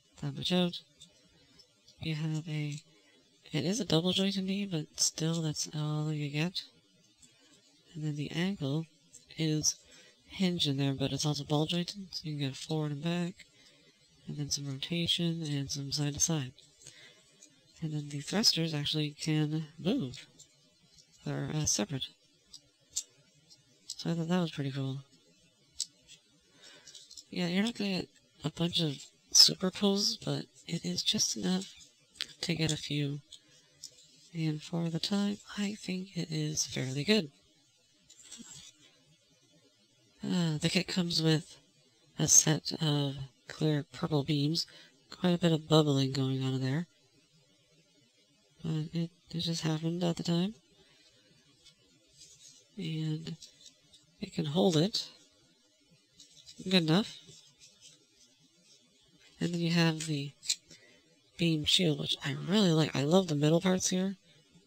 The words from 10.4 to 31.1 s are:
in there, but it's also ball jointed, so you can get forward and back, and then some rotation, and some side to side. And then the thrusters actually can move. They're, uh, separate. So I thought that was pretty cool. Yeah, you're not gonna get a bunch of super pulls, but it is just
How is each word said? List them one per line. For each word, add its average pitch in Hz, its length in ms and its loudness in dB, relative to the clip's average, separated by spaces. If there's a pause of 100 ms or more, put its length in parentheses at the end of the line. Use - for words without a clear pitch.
in 139 100 0
there, 139 160 2
but 135 180 -2
it's 139 140 -2
also 143 180 0
ball 147 220 2
jointed, 175 460 -4
so - 120 -10
you 151 140 -6
can 143 100 -2
get 131 80 -6
forward 156 360 -2
and 143 120 -6
back, 175 420 -2 (840)
and 147 100 -8
then 143 120 -6
some 143 180 -4
rotation, 165 760 -2
and 143 260 -2
some 139 220 -6
side 147 220 0
to 143 60 -8
side. 147 340 0 (1300)
And 156 100 -6
then 147 180 -6
the 143 120 -6
thrusters 165 520 0
actually 147 460 -2
can 156 460 0 (120)
move. 156 500 -2 (960)
They're, 143 280 -4
uh, 156 120 -2
separate. 143 400 -2 (1800)
So - 220 -6
I 170 60 0
thought 165 140 -4
that 180 120 2
was 160 100 -2
pretty 139 200 -4
cool. 135 320 -6 (2250)
Yeah, 180 180 -2
you're 180 160 2
not 233 120 -2
gonna 202 220 -2
get - 120 -6 (340)
a 147 60 -2
bunch 170 300 -2
of 151 260 -2 (260)
super - 380 6
pulls, 202 480 0
but 139 280 -4 (220)
it 165 160 -4
is 175 200 -4
just - 340 0